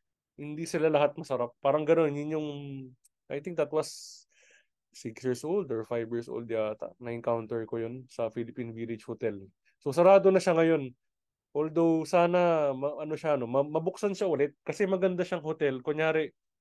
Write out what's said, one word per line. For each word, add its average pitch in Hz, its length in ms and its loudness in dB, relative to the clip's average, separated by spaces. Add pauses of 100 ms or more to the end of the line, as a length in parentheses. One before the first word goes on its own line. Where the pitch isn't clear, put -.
(340)
hindi 151 300 -10
sila 160 240 0
lahat 147 260 4
masarap. 123 440 -4
Parang 143 240 2
ganun, 156 300 4
yun 147 200 -6
yung, 156 160 -4 (760)
I - 140 -8
think 170 160 -10
that 147 160 0
was - 520 -6 (680)
six - 300 -14
years 123 220 -4
old 170 260 -4
or 113 160 -4
five 117 240 -4
years 117 180 -6
old 120 200 -8
yata, 110 500 -4
na-encounter 117 680 -6
ko 113 140 -6
yun 120 300 -8
sa 117 200 -4
Philippine 117 440 -8
Village 113 320 -8
Hotel. 110 300 -4 (440)
So, 143 120 -6
sarado 180 380 8
na 190 100 6
siya 180 160 2
ngayon. 160 400 2 (560)
Although, 160 540 2
sana, 175 340 4 (320)
ma-, 139 320 -4
ano 156 120 -6
siya, 151 200 0
no, 123 120 0
ma-, 135 200 2
mabuksan 170 480 -2
siya 190 160 -2
ulit 143 320 0
kasi - 240 -2
maganda 185 400 0
siyang 175 160 -4
hotel. 147 400 -2
Kunyari, 156 480 0 (300)